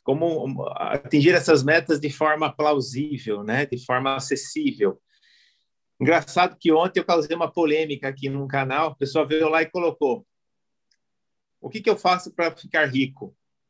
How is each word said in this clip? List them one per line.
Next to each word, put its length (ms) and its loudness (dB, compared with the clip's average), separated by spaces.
Como 640 -2
atingir 580 2
essas 280 4
metas 380 2
de 100 -4
forma 440 0
plausível, 920 -2
né? 220 -2
De 180 -8
forma 320 0
acessível? 840 -2
Engraçado 580 2
que 140 2
ontem 280 2
eu 40 -2
causei 300 0
uma 160 -2
polêmica 580 0
aqui 200 -6
num 180 -6
canal, 440 -2
a 60 -10
pessoa 300 0
veio 220 2
lá 140 2
e 80 -6
colocou: 560 -2
"O 100 -12
que 100 -10
que 80 -4
eu 80 4
faço 380 0
pra 200 0
ficar 300 -2
rico?" 520 -4